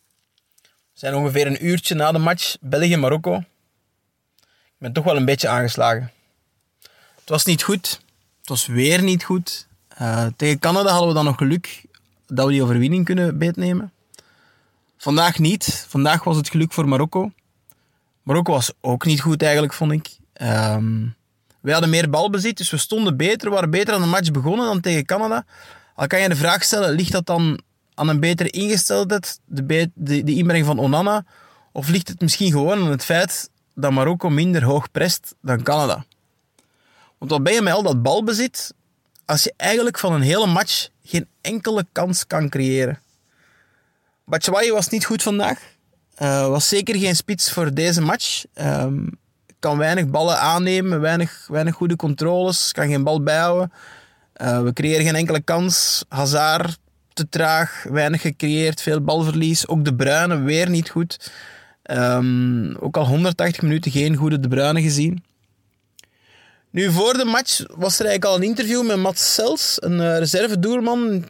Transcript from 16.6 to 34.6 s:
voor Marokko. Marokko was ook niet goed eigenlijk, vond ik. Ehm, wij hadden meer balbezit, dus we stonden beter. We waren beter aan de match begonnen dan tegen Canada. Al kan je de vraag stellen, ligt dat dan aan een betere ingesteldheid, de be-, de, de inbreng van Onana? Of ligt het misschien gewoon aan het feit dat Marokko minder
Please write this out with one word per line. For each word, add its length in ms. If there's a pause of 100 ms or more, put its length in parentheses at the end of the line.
voor 140
Marokko. 440 (920)
Marokko 280
was 200 (100)
ook 240
niet 160
goed 200
eigenlijk, 320
vond 180
ik. 260 (160)
Ehm, 720 (540)
wij 120
hadden 180
meer 200
balbezit, 480
dus 120
we 80
stonden 400
beter. 300
We 60
waren 160
beter 240
aan 80
de 60
match 240
begonnen 340
dan 160
tegen 240
Canada. 400 (500)
Al 120
kan 140
je 80
de 60
vraag 280
stellen, 280
ligt 200
dat 140
dan 360 (320)
aan 140
een 120
betere 300
ingesteldheid, 960
de 180
be-, 300
de, 300
de 100
inbreng 320
van 140
Onana? 460 (460)
Of 160
ligt 200
het 140
misschien 300
gewoon 300
aan 100
het 140
feit 440 (260)
dat 160
Marokko 380
minder 340